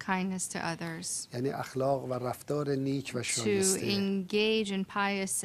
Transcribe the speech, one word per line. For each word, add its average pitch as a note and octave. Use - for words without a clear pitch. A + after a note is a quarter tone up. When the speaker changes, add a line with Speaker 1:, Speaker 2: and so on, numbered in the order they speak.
Speaker 1:
kindness F#3
to -
others, E3
Speaker 2:
یعنی B2+
اخلاق C3+
و B2+
رفتار B2
نیک C3+
و B2
Speaker 1:
to A2
Speaker 2:
شایسته. G#2
Speaker 1:
engage G3+
in G3
pious G3